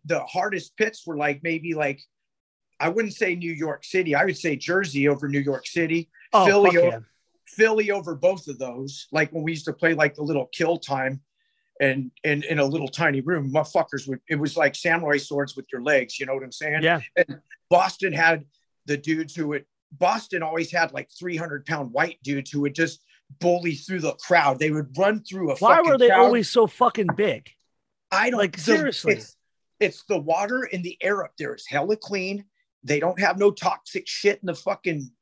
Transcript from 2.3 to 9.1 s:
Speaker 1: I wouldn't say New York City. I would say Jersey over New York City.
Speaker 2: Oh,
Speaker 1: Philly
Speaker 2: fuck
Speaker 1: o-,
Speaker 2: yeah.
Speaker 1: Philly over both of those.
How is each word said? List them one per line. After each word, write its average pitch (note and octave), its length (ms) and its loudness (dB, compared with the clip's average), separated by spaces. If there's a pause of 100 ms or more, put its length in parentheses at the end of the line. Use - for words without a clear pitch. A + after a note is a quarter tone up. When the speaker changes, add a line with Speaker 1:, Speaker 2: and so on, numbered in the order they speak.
Speaker 1:
I D#3 100 0
wouldn't G#3 240 -2
say F#3 220 -2
New E3+ 180 -8
York D3+ 320 -8
City. E3+ 300 0
I D3+ 100 2
would F3 120 -4
say D#3 180 -4
Jersey D3 520 0
over C#3+ 220 0
New C#3+ 100 -2
York C#3 280 -4
City. E3 420 -2 (240)
Speaker 2:
Oh, G3 120 8
Speaker 1:
Philly G3 260 8
Speaker 2:
fuck E3+ 120 6
Speaker 1:
o-, F3 40 6
Speaker 2:
yeah. A#2 120 -2 (480)
Speaker 1:
Philly G#3+ 440 2
over E3+ 240 -4
both F3+ 320 0
of C3+ 100 -12
those. C3 540 -10